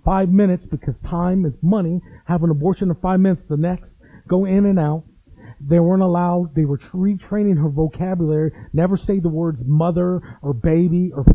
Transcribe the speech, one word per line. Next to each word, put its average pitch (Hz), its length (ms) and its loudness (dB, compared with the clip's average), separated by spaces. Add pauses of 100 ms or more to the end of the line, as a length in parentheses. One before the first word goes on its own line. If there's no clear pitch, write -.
five 190 280 0
minutes 190 340 2
because - 360 -8
time 180 440 -2
is 143 160 -2
money. 175 400 0 (240)
Have 170 180 -2
an 165 80 2
abortion 175 380 -2
in 170 80 -2
five 185 240 0
minutes, 190 240 2
the 147 140 -4
next, 175 400 -4 (300)
go 185 180 0
in 196 180 2
and 196 140 2
out. 156 260 -2 (560)
They 147 180 2
weren't 180 240 4
allowed, 175 520 0
they 156 100 2
were 139 140 -2
retraining 196 840 -2
her 156 80 0
vocabulary, 156 840 -2 (200)
never 185 240 2
say 196 220 -2
the 170 100 -2
words 160 360 -4
mother 170 760 0
or 143 140 -4
baby 170 600 2
or 135 100 -4 (100)